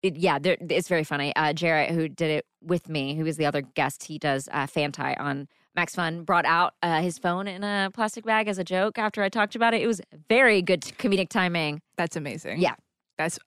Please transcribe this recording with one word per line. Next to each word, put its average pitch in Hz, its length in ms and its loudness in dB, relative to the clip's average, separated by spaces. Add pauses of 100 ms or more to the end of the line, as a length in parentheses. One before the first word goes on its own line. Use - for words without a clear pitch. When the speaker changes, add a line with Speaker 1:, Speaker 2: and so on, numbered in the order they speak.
Speaker 1:
it, 180 140 0
yeah, 165 220 2
there, 175 200 2
it's 170 280 -2
very 165 160 2
funny. 143 320 -4
Uh, 151 180 2
Jarrett, 160 380 2
who 165 160 0
did 156 240 -2
it 151 140 -2 (160)
with 170 280 -2
me, 143 260 -4
who 160 80 -2
was 156 140 -2
the 156 80 0
other 147 160 0
guest, 139 420 -4
he 156 160 -12
does, 139 320 -2
uh, 139 160 -2
Fantai 147 520 -4
on 139 280 -6 (280)
Max 175 200 -2
Fun, 170 280 -4
brought 175 220 2
out, 170 280 4 (100)
uh, 165 180 2
his 175 160 -2
phone 185 300 -2
in 190 160 -8
a 202 300 -2
plastic 220 320 -4
bag 220 220 2
as 190 120 -2
a 185 40 -2
joke 185 360 0
after 214 240 0
I 196 60 2
talked 208 260 0
about 233 180 4
it. 226 80 2
It - 60 2
was 208 140 0 (280)
very 226 320 6
good 180 220 0
t-, - 100 -12
comedic 190 360 0
timing. 170 520 -2 (160)
Speaker 2:
That's 170 180 -2
amazing. 143 440 -6
Speaker 1:
Yeah. 175 160 2 (420)
Speaker 2:
That's 165 300 -2